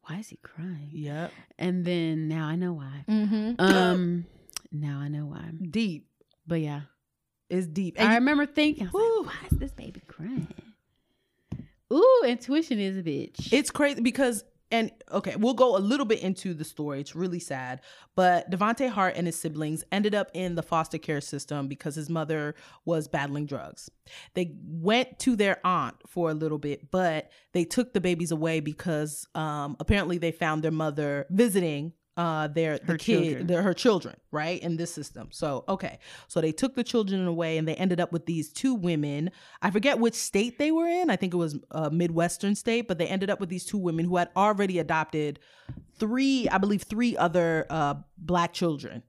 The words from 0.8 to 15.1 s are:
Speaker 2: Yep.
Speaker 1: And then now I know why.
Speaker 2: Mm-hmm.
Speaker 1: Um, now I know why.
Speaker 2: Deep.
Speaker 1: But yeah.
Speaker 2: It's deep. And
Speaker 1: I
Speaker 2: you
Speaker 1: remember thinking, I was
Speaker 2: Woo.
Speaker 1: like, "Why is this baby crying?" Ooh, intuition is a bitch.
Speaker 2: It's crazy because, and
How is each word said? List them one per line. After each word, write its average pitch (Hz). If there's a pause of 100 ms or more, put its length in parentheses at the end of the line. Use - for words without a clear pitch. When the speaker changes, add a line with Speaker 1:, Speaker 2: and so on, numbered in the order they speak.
Speaker 2:
Yep. 151 (260)
Speaker 1:
And 180
then 160
now 160
I 160
know 180
why. 143
Speaker 2:
Mm-hmm. 214
Speaker 1:
Um, 180 (480)
now 147
I 143
know 147
why. 143 (260)
Speaker 2:
Deep. 196 (380)
Speaker 1:
But 165
yeah. 147 (680)
Speaker 2:
It's 180
deep. 165
And 214
Speaker 1:
I 214
Speaker 2:
you 233
Speaker 1:
remember 285
thinking, 302
I 175
was -
Speaker 2:
Woo. 440
Speaker 1:
like, -
"Why -
is -
this 269
baby -
crying?" 214 (1400)
Ooh, 466
intuition 247
is 190
a 190
bitch. -
Speaker 2:
It's 285
crazy 285
because, 240 (260)
and 226 (220)